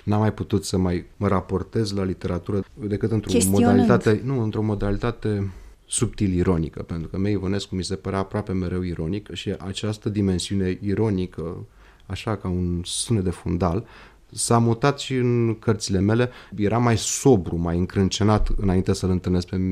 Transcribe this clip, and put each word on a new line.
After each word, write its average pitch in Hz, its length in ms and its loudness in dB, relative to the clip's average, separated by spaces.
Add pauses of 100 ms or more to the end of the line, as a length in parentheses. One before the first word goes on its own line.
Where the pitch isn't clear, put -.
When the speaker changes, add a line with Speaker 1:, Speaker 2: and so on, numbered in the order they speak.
Speaker 1:
N-am 107 160 0
mai 107 120 2
putut 98 320 -2
să - 140 -2
mai 90 260 0 (120)
mă 101 120 0
raportez 98 640 -2
la 98 120 -2
literatură 92 600 -4 (220)
decât 104 240 0
într-o 110 200 0
Speaker 2:
Chestionând. 202 360 4
Speaker 1:
modalitate, 120 580 6
nu, 131 180 0
într-o 107 200 -2
modalitate 104 880 -2 (360)
subtil - 460 0
ironică, 87 500 0
pentru 82 260 -8
că 95 100 -8
Mei 101 140 0
Ivănescu 98 420 -4
mi 92 100 -2
se 95 100 -6
părea 98 240 -4
aproape 98 340 -4
mereu 92 300 -2
ironic 87 500 -6
și 92 260 -6
această 107 500 -6
dimensiune 95 720 0
ironică, 95 840 -2 (400)
așa 101 300 -4
ca 95 120 -6
un 90 360 0
sunet - 400 -2
de 92 60 0
fundal, 87 560 -2 (460)
s-a 117 260 2
mutat 117 400 2
și - 160 -6
în 120 440 2
cărțile 101 420 0
mele. 113 300 2 (260)
Era 101 220 0
mai 120 200 4
sobru, 95 580 2
mai 85 220 0
încrâncenat 101 800 2
înainte 95 360 2
să-l 92 180 0
întâlnesc 90 380 0
pe 98 80 -6 (160)